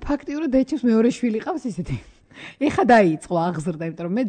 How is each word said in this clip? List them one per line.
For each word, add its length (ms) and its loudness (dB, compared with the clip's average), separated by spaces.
ფაქტიურად 480 -4
დედა 160 4
ჩემს 160 -4
მეორე 240 4
შვილი 320 -2
ყავს 240 -6
ისეთი. 560 -8
ეხა 240 0
დაიწყო 500 4
აღზრდა, 540 -4
იმიტომ 160 -10
რომ 80 -4
მე 140 -2